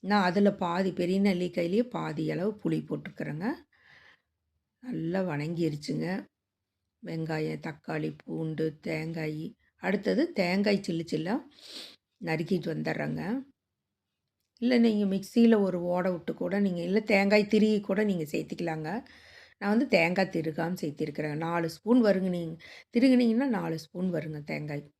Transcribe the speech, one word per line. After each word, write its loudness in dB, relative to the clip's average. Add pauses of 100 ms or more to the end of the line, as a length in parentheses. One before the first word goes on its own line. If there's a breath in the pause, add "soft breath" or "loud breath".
நான் 4
அதுல 6
பாதி, -2
பெரிய 0
நெல்லிக்காயிலேயே 2
பாதி -4
அளவு -2
புளி -2
போட்டுக்கிறேங்க. -8 (1400 soft breath)
நல்லா -4
வணங்கிருச்சுங்க. -4 (960)
வெங்காயம், -6
தக்காளி, -6
பூண்டு, -6 (160)
தேங்காய். -6 (400)
அடுத்தது 0 (100)
தேங்காய் 0
சில்லு -4
சில்லா -4 (840 loud breath)
நறுக்கிட்டு -2
வந்துடுறேங்க. -4 (1400)
இல்ல, 2
நீங்க 4
மிக்ஸியில 6
ஒரு 0
ஓட 0
விட்டு -4
கூட -4
நீங்க, 0
இல்ல 0
தேங்காய் 4
திருகி 4
கூட -2
நீங்க 0
சேர்த்திக்கலாங்க. -6 (680 loud breath)
நான் -2
வந்து 2
தேங்காய் 2
திருகாம -2
சேர்த்திருக்கிறேன். -4
நாலு -2
ஸ்பூன் 2
வருங்க, 4
நீங்க -4 (360 loud breath)
திருகுனீங்கன்னா 4
நாலு -2
ஸ்பூன் -6
வருங்க -4
தேங்காய். -6 (160)